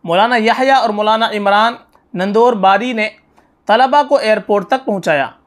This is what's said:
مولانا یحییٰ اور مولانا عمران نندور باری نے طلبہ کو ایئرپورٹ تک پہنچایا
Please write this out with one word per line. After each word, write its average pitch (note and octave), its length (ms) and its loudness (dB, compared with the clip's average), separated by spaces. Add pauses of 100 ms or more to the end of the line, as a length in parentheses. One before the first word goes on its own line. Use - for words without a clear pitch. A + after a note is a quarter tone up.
مولانا G3 320 0
یحییٰ C4 420 2
اور A#3 120 0
مولانا G#3+ 480 -2
عمران G#3 360 0 (400)
نندور G#3 400 0
باری G3+ 400 0
نے G#3+ 160 -4 (560)
طلبہ C4 380 2
کو C#4+ 140 0
ایئرپورٹ G#3 500 0
تک C4 180 -2
پہنچایا E3 440 -2 (180)